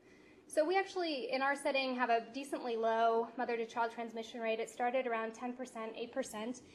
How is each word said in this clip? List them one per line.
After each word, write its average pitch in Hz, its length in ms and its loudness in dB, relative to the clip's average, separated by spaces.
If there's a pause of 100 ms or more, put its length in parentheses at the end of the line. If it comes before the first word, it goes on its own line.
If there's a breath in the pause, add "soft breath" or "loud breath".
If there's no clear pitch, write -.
(480 loud breath)
So 311 160 4
we 359 140 4
actually, 339 540 0
in 262 100 2
our 277 140 4
setting, 269 400 0
have 240 160 2
a 226 200 4
decently 269 460 -4
low 226 580 4
mother-to-child 233 560 0
transmission 226 480 -8
rate. 226 200 0
It 226 100 -4
started 247 380 0
around 226 260 -2
ten 247 200 -6
percent, 226 440 -8
eight 240 160 -8
percent. 233 480 -4 (140 loud breath)